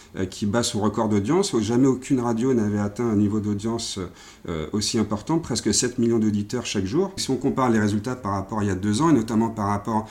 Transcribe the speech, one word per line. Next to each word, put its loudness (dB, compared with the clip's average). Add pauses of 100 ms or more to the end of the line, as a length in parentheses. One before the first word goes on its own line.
(180)
euh, 0
qui -6
bat 0
son -2
record 0
d'audience. 2
Jamais 4
aucune 0
radio 0
n'avait 2
atteint -2
un 2
niveau 2
d'audience, -4 (500)
euh, -4
aussi -2
important, 0
presque -2
sept 0
millions 2
d'auditeurs 0
chaque -2
jour. 0
Si -4
on 0
compare 0
les 4
résultats 0
par -4
rapport -4
à 0
il 0
y 0
a 0
deux 0
ans, 6
et 6
notamment 2
par -4
rapport -2